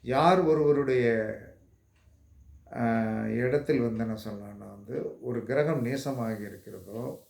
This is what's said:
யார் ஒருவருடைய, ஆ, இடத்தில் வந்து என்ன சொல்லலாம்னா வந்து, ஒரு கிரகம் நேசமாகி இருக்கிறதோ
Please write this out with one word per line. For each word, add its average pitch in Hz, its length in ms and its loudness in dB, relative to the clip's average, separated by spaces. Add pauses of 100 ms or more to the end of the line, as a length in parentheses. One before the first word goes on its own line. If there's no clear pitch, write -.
(140)
யார் 170 260 6 (120)
ஒருவருடைய, 139 540 4 (1700)
ஆ, 120 40 0 (600)
இடத்தில் 139 440 2
வந்து 113 180 -2
என்ன 110 100 -4 (100)
சொல்லலாம்னா 101 500 -12
வந்து, 104 200 -12 (320)
ஒரு 117 220 -2
கிரகம் 147 400 2
நேசமாகி 123 600 -4
இருக்கிறதோ 98 540 -12 (260)